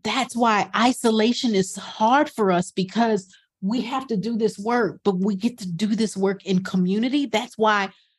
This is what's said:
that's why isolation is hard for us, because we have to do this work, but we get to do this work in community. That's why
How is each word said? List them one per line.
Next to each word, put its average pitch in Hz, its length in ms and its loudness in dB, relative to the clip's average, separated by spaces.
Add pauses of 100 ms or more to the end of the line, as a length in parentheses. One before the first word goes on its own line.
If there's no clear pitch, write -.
that's 240 320 -4
why 226 400 2
isolation 226 800 2
is 190 220 0
hard 247 520 2
for 202 220 0
us, 180 220 0
because 202 600 0 (280)
we 208 220 -2
have 254 260 -6
to 226 80 -2
do 220 200 -2
this 214 220 -2
work, 214 460 -2
but 190 140 0
we 196 180 0
get 240 220 -4
to 190 120 -8
do 202 240 -2
this 214 220 -2
work 196 280 -2
in 190 200 0
community. 220 600 0
That's 220 300 -4
why 208 340 2 (280)